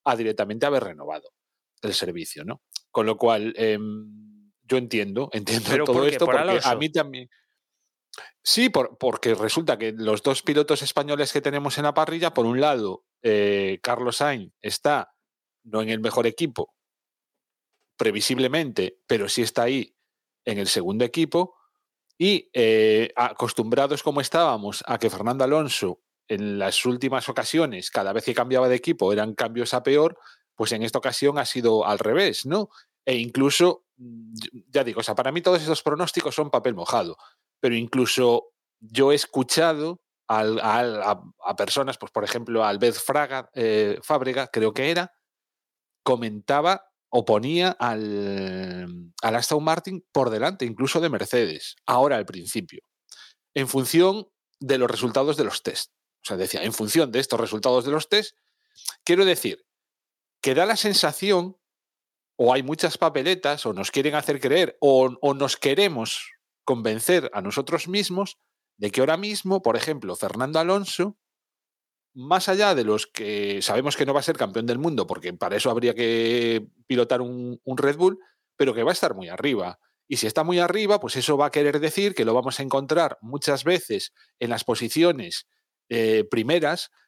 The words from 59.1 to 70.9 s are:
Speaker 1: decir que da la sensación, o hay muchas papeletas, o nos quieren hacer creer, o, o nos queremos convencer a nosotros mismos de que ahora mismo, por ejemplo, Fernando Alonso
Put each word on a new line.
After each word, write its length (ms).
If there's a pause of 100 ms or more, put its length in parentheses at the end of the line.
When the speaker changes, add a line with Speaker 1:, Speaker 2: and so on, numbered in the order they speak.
Speaker 1:
decir 400 (800)
que 120
da 120
la 100
sensación, 800 (800)
o 180
hay 80
muchas 360
papeletas, 680
o 80
nos 160
quieren 240
hacer 260
creer, 400
o, 300 (120)
o 120
nos 220
queremos 760 (340)
convencer 720
a 80
nosotros 460
mismos 500 (400)
de 120
que 100
ahora 160
mismo, 460
por 140
ejemplo, 400
Fernando 440
Alonso 580 (960)